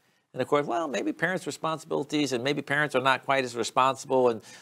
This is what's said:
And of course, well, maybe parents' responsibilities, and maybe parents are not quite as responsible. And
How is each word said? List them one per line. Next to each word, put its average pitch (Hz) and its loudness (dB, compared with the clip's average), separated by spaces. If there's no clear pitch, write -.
And 127 -2
of 123 -6
course, 147 2
well, 330 -2
maybe 247 -2
parents' 175 -4
responsibilities, 151 -4
and 120 0
maybe 143 -2
parents 143 0
are 131 2
not 131 2
quite 135 0
as 117 -8
responsible. 131 2
And 113 0